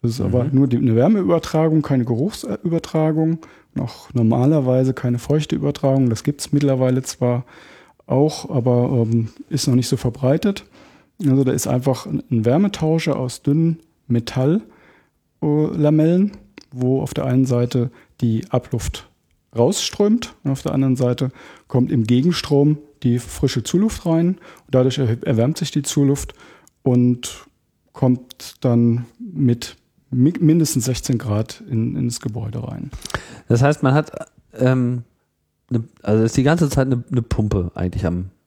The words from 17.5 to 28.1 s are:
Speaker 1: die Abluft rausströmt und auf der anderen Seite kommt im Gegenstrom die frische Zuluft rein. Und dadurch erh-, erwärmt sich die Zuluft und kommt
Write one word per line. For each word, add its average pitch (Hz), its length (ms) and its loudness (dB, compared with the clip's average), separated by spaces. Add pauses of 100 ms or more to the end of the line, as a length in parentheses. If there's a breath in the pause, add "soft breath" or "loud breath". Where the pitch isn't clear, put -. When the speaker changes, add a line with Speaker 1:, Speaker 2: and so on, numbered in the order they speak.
Speaker 1:
die 113 280 0
Abluft - 580 -6 (480)
rausströmt 208 760 0 (100)
und 135 80 -2
auf 135 120 -4
der - 100 -4
anderen 135 220 2
Seite 127 360 0 (360 loud breath)
kommt 127 240 2
im 117 140 2
Gegenstrom 143 720 2 (260)
die 123 160 2
frische - 420 -4
Zuluft 208 440 -2
rein. 170 240 2
Und 185 100 -4 (320 loud breath)
dadurch 127 280 2
erh-, 120 260 -2
erwärmt 123 320 0
sich 147 140 -4
die 147 120 -2
Zuluft 139 500 0 (480 loud breath)
und 123 640 0 (480)
kommt - 680 -2